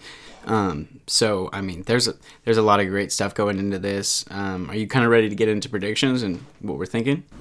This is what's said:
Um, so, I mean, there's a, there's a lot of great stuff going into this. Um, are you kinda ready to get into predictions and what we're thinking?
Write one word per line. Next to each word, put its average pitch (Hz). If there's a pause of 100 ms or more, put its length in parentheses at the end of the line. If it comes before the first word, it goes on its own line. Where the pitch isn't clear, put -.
(460)
Um, 95
so, 101
I 98
mean, 92
there's 120
a, - (280)
there's 113
a 113
lot 104
of 98
great 98
stuff 98
going 101
into 98
this. 98
Um, 95
are 104
you 107
kinda 120
ready 113
to 101
get 110
into 107
predictions 120
and 90 (140)
what 85
we're 87
thinking? 131 (180)